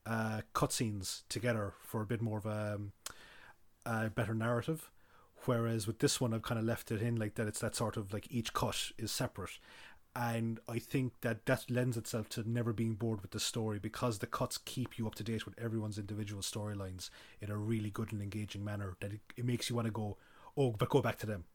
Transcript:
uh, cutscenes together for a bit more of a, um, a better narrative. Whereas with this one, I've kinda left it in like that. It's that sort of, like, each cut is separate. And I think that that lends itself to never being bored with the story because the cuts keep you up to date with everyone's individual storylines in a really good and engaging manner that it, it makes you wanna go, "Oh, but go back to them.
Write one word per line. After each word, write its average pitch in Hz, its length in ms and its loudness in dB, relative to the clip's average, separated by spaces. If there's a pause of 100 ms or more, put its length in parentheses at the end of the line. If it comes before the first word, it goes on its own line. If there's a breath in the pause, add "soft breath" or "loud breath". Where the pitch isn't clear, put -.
uh, 113 360 0 (120)
cutscenes 104 760 2
together 110 540 0
for - 200 -2
a 107 40 0
bit 113 160 0
more 107 160 0
of 104 80 -4
a, 107 300 0
um, 101 160 -4 (920 loud breath)
a 110 260 2
better 113 240 0
narrative. 120 560 2 (540 soft breath)
Whereas 117 420 4
with 113 140 -2
this - 200 4
one, 120 140 4
I've 113 80 0
kinda 113 200 0
left 113 280 0
it 110 100 2
in 117 160 2
like 107 180 0
that. 110 120 0
It's 104 140 -2
that 113 160 0
sort 113 200 0
of, 101 160 -2
like, 104 180 -4
each 117 220 0
cut - 460 2
is 107 140 -2
separate. - 460 -2 (580 loud breath)
And 117 500 2
I 113 120 -2
think 131 420 0
that 113 260 0
that 127 240 2
lends 123 280 4
itself 110 320 -2
to 113 200 -2
never 117 220 2
being 113 220 2
bored 110 260 2
with 95 120 -10
the 107 60 -4
story 110 400 0
because 107 400 0
the - 80 -2
cuts - 320 -2
keep - 400 -4
you 113 80 0
up 107 100 -2
to - 80 -6
date 113 200 0
with 101 140 -12
everyone's 110 400 0
individual 104 440 -4
storylines 98 680 -4 (300 loud breath)
in 101 100 -4
a 104 60 0
really 107 340 2
good 110 220 -2
and 104 100 -2
engaging 101 420 -4
manner 101 360 -4
that 101 120 -4
it, 104 80 -8 (160)
it 120 80 -2
makes 123 240 2
you 120 80 2
wanna 113 140 2
go, 107 260 -2 (400 soft breath)
"Oh, 135 160 6
but 110 160 2
go 135 140 8
back 117 160 2
to - 80 -4
them. 104 180 -4 (100)